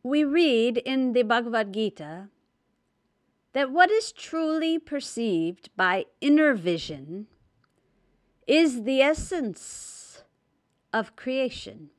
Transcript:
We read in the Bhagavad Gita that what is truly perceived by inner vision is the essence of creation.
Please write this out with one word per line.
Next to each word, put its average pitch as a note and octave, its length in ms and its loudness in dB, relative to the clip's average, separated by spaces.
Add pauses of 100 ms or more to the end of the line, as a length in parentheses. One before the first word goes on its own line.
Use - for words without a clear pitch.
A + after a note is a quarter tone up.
We D4 220 2
read C4 540 2
in C4 340 -2
the B3 120 2
Bhagavad A3+ 500 0
Gita F#3+ 560 -6 (1200)
that C4+ 200 -2
what F4+ 200 6
is A4 220 0
truly D#4+ 680 -2
perceived F3+ 960 -4
by F#3 300 0 (160)
inner D4 320 6
vision E3 760 -6 (1200)
is C#4 360 4
the C4 180 2
essence - 1200 -4 (680)
of G#3+ 240 -6
creation. B3+ 800 -6